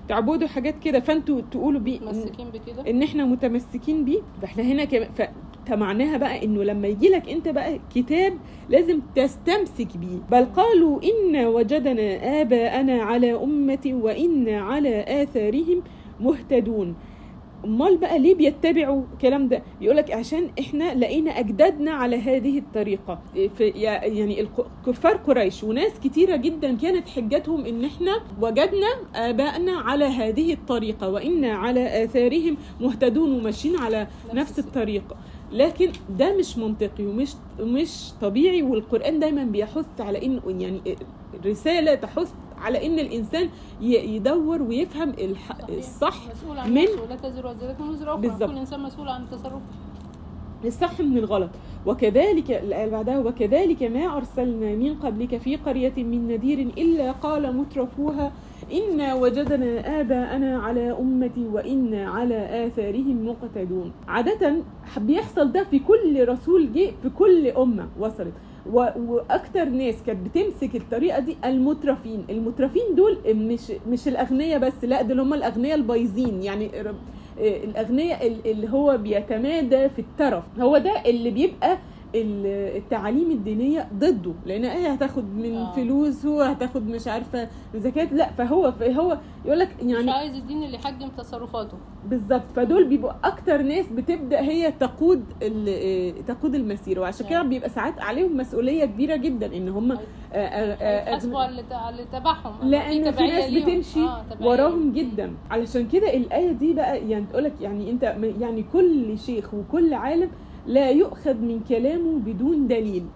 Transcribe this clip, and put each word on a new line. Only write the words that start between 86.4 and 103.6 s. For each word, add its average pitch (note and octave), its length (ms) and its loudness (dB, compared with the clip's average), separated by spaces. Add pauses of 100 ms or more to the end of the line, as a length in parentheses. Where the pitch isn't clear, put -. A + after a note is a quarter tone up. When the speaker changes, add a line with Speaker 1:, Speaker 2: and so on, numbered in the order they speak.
Speaker 1:
هتاخد B3+ 420 -2
مش A#3 200 -6
عارفة A#3 400 -6 (280)
زكاة، C4 380 -2
لا، D4+ 240 2
فهو، C4+ 340 2
فهو C4+ 460 0 (280)
يقولك E4+ 240 2 (120)
يعني A#3+ 220 0
Speaker 2:
مش B3+ 100 0
عايز C#4 220 -4
الدين C#4+ 280 -6
اللي B3+ 140 -8
يحجم C4+ 300 -8 (100)
تصرفاته. A3 600 -8 (320)
Speaker 1:
بالظبط. A#3+ 320 2 (140)
فدول D4 300 6
بيبقوا B3+ 260 2 (120)
أكتر F4 380 2
ناس D4+ 260 0
بتبدأ C4+ 540 -2
هي D#4 380 2
تقود C#4 440 2 (200)
ال-، G#3+ 260 -2
آه، F#3 580 -2
تقود D4 280 -2
المسيرة، G3+ 460 -4
وعشان F#3+ 260 -4
كده E4 120 0
Speaker 2:
نعم. D4+ 100 0
Speaker 1:
بيبقى B3 200 -2
ساعات - 320 -4
عليهم D4 360 0
مسؤولية B3+ 480 0
كبيرة C4 300 0
جدًا، A#3+ 420 -4
إن F#3 120 -4
هم، G#3+ 220 0
Speaker 2:
أيوة. A#3 120 -4 (300)
Speaker 1:
آه، - 40 -4
آه، G#3 440 -2
آه، G#3 280 0
Speaker 2:
يحاسبوا A#3+ 300 -2
على B3+ 220 -2
الت-، A3+ 100 -14
على A#3 240 -8
اللي A#3+ 180 -12
تبعهم، B3+ 480 -2
على C4 100 2
Speaker 1:
لأن D4 320 2
Speaker 2:
في D4+ 80 2
Speaker 1:
في - 60 -
Speaker 2:
تبعية C#4 140 4 (100)
Speaker 1:
ناس C4 100 0
Speaker 2:
ليهم. D4+ 140 2